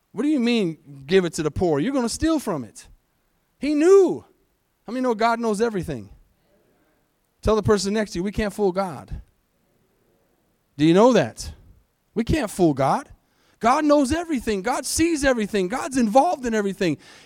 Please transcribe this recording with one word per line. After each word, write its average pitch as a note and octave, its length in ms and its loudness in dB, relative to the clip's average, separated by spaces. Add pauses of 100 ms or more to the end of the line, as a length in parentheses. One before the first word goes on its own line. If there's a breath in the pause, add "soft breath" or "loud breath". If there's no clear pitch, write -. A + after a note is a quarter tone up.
(120)
What F#3+ 100 -6
do D4 80 0
you D4+ 100 2
mean, A3+ 380 0 (300)
give F#3 180 2
it D#3 80 -6
to - 80 -6
the D3+ 80 -2
poor? D#3 300 0
You're A#3 140 -2
gonna A#3+ 160 -2
steal D#4+ 280 -2
from E3 260 -6
it." - 240 -20 (680)
He D4 160 -4
knew. D#4+ 500 4 (600)
How G3+ 80 -12
many B3+ 80 -6
know B3 140 0
God A#3 240 0
knows A3 220 -2
everything? D#3+ 500 -6 (1300)
Tell G#3+ 140 2
the G#3 80 0
person G3+ 300 0
next G#3+ 180 -4
to E3+ 80 -6
you, F3 40 -4
"We G#3 80 -6
can't G#3 220 -4
fool G3+ 180 0
God." F3 500 -8 (1600)
Do D3 80 2
you E3 80 6
know A#3 200 6
that? C3 400 -2 (600)
We A3+ 100 -4
can't - 280 -4
fool D#3+ 240 2
God. C#3 340 -2 (560)
God C#4+ 180 2
knows D4 280 4
everything. C4+ 500 -2
God B3+ 240 -4
sees D#4 400 0
everything. G#3+ 440 0
God's C4+ 280 -6
involved C4 480 2
in A3+ 80 -2
everything. G3 460 -2 (260 loud breath)